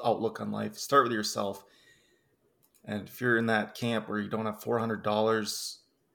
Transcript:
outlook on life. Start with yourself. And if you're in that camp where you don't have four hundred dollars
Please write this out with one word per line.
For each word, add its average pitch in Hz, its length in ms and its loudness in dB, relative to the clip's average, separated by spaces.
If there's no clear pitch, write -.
outlook 110 380 2
on 104 100 -6
life. 107 260 -6
Start 139 260 6
with 120 80 2
yourself. 107 520 -2
And 104 220 -6
if - 140 -12
you're 123 160 4
in 113 100 0
that 107 280 0
camp 117 340 -2
where 104 100 -2
you 101 100 -6
don't 110 160 -4
have 107 160 -6
four 117 180 0
hundred 110 240 -2
dollars 107 760 0